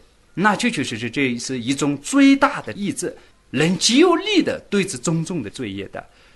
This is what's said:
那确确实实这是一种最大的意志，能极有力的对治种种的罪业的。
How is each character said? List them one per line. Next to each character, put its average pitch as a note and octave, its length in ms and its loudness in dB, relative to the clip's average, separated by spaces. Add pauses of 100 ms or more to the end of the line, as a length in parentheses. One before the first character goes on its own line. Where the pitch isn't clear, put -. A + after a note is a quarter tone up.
(340)
那 G3 220 2
确 A#3+ 140 0
确 F#3 120 -2
实 B2 140 -6
实 A2+ 140 -6
这 B2+ 260 0
是 B2+ 220 -6
一 A#2+ 160 -2
种 C#3+ 240 -2
最 C#4 360 4
大 C4+ 280 0
的 A3 100 -8
意 G3 200 -4
志， - 220 -8 (360)
能 D#3+ 260 0
极 A#3 220 2
有 E4+ 180 6
力 G4 240 0
的 G2 180 0 (120)
对 G3+ 140 2
治 C3 120 -8
种 E3 280 -2
种 E3 180 -6
的 G2+ 80 -10
罪 A#2 200 -8
业 G2 180 -8
的。 - 140 -12 (340)